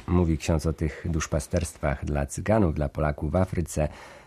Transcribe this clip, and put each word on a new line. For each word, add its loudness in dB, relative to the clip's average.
Mówi 4
ksiądz 0
o 2
tych -4
duszpasterstwach -2
dla 0
Cyganów, 2
dla -2
Polaków -2
w 2
Afryce. 0